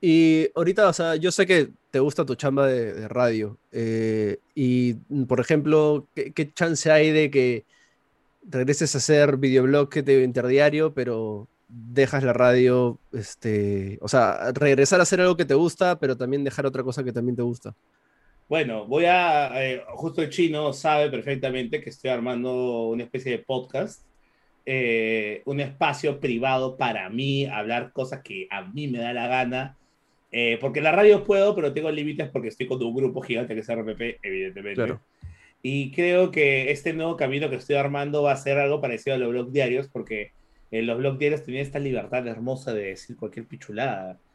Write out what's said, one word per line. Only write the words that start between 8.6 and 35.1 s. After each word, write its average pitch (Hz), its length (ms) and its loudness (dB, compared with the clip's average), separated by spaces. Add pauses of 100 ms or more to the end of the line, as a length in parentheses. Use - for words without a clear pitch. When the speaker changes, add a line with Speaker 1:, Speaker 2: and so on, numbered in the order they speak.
Speaker 1:
a 143 60 -2
hacer 147 380 4
videoblog 135 520 4
que 151 140 -2
te, 135 200 6
interdiario, 139 680 2
pero 113 540 -4 (200)
dejas 120 560 0
la 127 100 4
radio, 123 680 6 (140)
este, 101 880 -4
o 104 60 -8
sea, 113 460 2
regresar 143 460 4
a 180 40 6
hacer 175 180 2
algo 180 160 4
que 170 80 0
te 139 100 2
gusta, 170 420 2
pero 131 180 -2
también 131 280 -2
dejar 143 240 -4
otra 135 160 -4
cosa 131 200 -6
que 123 100 -6
también 120 220 -2
te 123 60 -4
gusta? 120 320 -6 (720)
Speaker 2:
Bueno, 120 380 -2
voy 143 200 0
a, 170 440 2 (160)
eh, 127 160 -6 (120)
justo 151 280 -6
el 151 80 -2
Chino 151 440 0
sabe 151 360 2
perfectamente 127 720 -4
que - 80 -14
estoy 131 220 -6
armando 123 800 -4
una 117 140 -4
especie 131 280 -8
de 113 80 -4
podcast, 135 640 -6 (600)
eh, 113 800 -2
un 143 140 -6
espacio 139 600 -4
privado 131 580 -2
para 107 320 -4
mí, 139 360 -2
hablar 120 480 -6
cosas 135 300 -8
que 95 280 -14
a 98 120 -10
mí 131 240 -10
me 120 120 -6
da 120 140 -6
la 123 140 -6
gana, 127 500 -4 (540)
eh, 117 280 0
porque 131 200 -4
en 147 60 -2
la 156 60 4
radio 208 320 8
puedo, 202 320 2
pero 151 180 -2
tengo 156 180 -4
límites 147 380 -6
porque 117 200 -6
estoy 123 180 -10
con 127 160 -4
un 117 120 -4
grupo 131 260 -2
gigante 117 320 -6
que 110 80 -6
es 107 80 -14
R 113 140 -4
P 107 120 -8
P, 117 260 -8
evidentemente. 98 540 -8
Speaker 1:
Claro. 110 260 -4 (600)